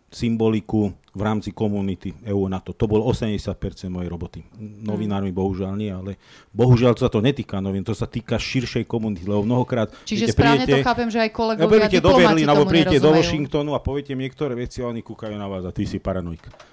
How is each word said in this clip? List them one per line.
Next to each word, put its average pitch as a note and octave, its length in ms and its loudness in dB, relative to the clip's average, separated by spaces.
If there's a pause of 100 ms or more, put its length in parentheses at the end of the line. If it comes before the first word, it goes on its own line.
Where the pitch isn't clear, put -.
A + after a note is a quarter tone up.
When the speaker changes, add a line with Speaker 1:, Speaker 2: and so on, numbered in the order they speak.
(160)
Speaker 1:
symboliku A2 800 0 (160)
v G2 120 -8
rámci G#2+ 280 -4
komunity G2 720 -4
E A2 80 -8
U G2 160 0
a - 40 -4
nato. F#2 200 -8
To A2+ 160 -2
bolo G#2+ 200 2
osemdesiat G#2+ 520 -2
percent F#2 320 -8
mojej F2+ 160 -6
roboty. E2 320 -10 (200)
Novinármi G#2 720 -4
Speaker 2:
Hmm. F2+ 120 -4
Speaker 1:
bohužiaľ F#2+ 320 -2
nie, G#2+ 160 -4
ale F#2+ 240 -10 (400)
bohužiaľ A#2+ 400 6
sa B2+ 160 0
to A2 80 2
netýka A2 400 -2
novín, F#2+ 240 -4
to A2+ 80 -4
sa - 160 -4
týka A#2 320 -6
širšej A#2+ 480 -4
komunity, G#2+ 400 -6
lebo G#2 160 0
mnohokrát, A#2+ 480 -2 (160)
Speaker 2:
Čiže G#3+ 240 -2
Speaker 1:
viete, - 40 -2
Speaker 2:
správne A#3 280 4
to F#3+ 80 2
Speaker 1:
prídete, C#3 160 2
Speaker 2:
chápem, A#3+ 240 0
že A#3 80 0
aj A3 160 0
kolegovia A3 320 0
Speaker 1:
prídete G#3+ 320 4
do - 160 4
Speaker 2:
diplomati E3+ 160 8
Speaker 1:
Berlína, D#3 200 4
alebo D3 120 6
Speaker 2:
tomu C#3+ 80 0
Speaker 1:
prídete D#3+ 240 4
do C#3 160 6
Speaker 2:
nerozumejú. D#3+ 160 6
Speaker 1:
Washingtonu D3 480 -2
a A#2+ 80 0
poviete C#3 320 -4
niektoré C3 400 -6
veci A#2+ 240 -8
a B2 80 -6
oni A#2 160 -8
kúkajú G#2+ 320 -10
na G2+ 160 -8
vás F#2 160 -6
a E2+ 80 -8
ty G#2 80 -2
si F#2+ 160 -4
paranoik. F2 480 -6 (260)